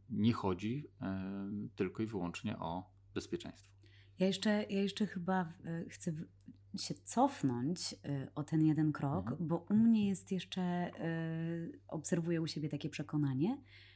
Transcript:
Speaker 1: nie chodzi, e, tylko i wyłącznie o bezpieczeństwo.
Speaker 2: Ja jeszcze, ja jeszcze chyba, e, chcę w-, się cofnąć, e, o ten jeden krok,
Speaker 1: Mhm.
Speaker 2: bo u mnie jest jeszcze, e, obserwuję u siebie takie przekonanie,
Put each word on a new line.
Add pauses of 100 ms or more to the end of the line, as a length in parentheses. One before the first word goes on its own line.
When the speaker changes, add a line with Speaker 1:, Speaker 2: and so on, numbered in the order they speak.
Speaker 1:
nie
chodzi, (140)
e, (260)
tylko
i
wyłącznie
o (220)
bezpieczeństwo. (460)
Speaker 2:
Ja
jeszcze,
ja
jeszcze
chyba, (120)
e,
chcę
w-, (540)
się
cofnąć, (100)
e,
o
ten
jeden
krok,
Speaker 1:
Mhm.
Speaker 2:
bo
u
mnie
jest
jeszcze,
e, (960)
obserwuję
u
siebie
takie
przekonanie, (340)